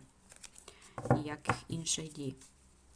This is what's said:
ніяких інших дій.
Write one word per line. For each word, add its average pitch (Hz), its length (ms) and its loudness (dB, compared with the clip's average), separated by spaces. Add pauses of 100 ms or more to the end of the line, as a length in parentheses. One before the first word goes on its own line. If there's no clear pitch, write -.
(1120)
ніяких 151 440 4 (120)
інших 160 460 0
дій. 139 220 -4 (600)